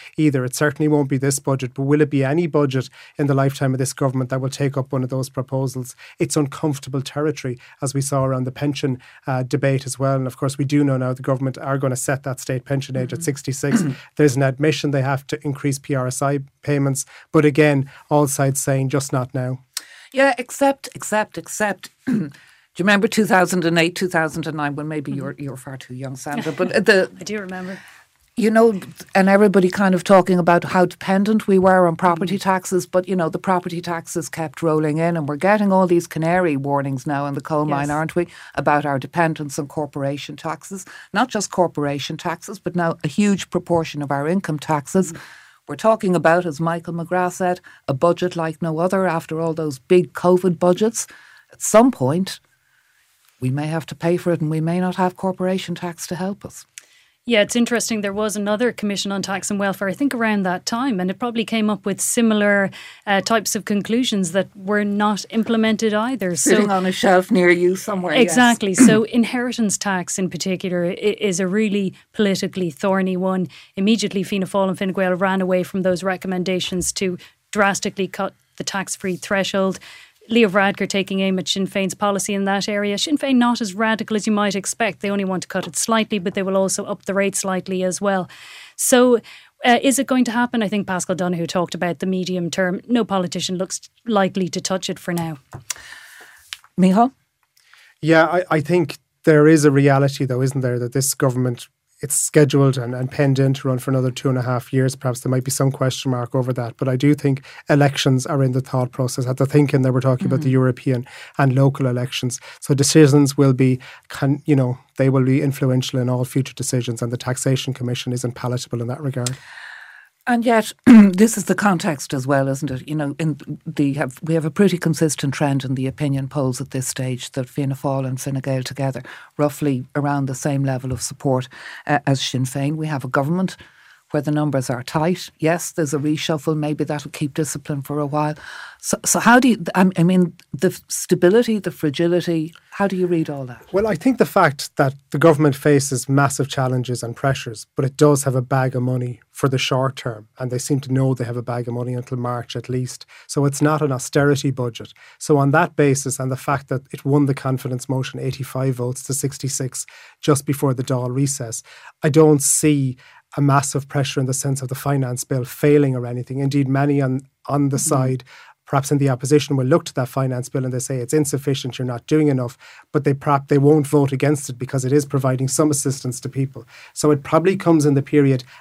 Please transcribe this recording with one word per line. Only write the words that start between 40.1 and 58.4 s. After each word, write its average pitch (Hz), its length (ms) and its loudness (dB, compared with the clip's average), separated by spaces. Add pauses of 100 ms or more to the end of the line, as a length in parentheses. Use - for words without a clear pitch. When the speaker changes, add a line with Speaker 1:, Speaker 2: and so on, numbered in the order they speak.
Speaker 2:
taxes? 160 480 -10 (280)
Not 220 160 0
just - 220 -4
corporation 147 680 -2
taxes, 175 420 -8
but - 160 -8
now 170 300 0
a 160 40 -4
huge 202 420 0
proportion 160 520 -2
of 139 80 -8
our 143 160 -2
income 165 320 -2
taxes. 160 540 -2
Speaker 3:
Mm. 156 80 -14 (480)
Speaker 2:
We're - 80 -8
talking 214 400 2
about, 165 300 4
as 151 140 -6
Michael 165 340 -4
McGrath 180 400 -2
said, 180 260 -2 (260)
a 143 80 -2
budget 170 400 0
like 160 280 -6
no 160 160 -2
other 185 280 0
after 160 340 -4
all 165 140 -2
those 151 240 -6
big 180 360 2
covid 180 440 2
budgets. 180 480 2 (460)
At - 100 -16
some 240 300 6
point, 160 480 -2 (1000)
we 127 100 -2
may 147 160 -4
have 156 200 -4
to - 80 -14
pay 170 220 0
for 170 160 0
it, 160 80 0
and 151 100 -2
we 160 100 -2
may 170 200 0
not 185 160 -2
have 180 200 0
corporation 185 580 -4
tax 170 340 -10
to 175 80 -6
help 190 280 -8
us. - 220 -18 (600)
Speaker 3:
Yeah, 220 160 -2
it's 202 120 -8
interesting. 233 460 -2
There 196 140 -6
was 214 200 -4
another 208 380 -4